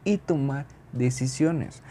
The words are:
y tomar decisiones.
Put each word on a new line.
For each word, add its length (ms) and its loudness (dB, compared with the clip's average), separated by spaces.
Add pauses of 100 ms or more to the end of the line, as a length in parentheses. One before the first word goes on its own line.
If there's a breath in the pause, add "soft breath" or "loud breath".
y 120 2
tomar 480 -2 (300)
decisiones. 960 0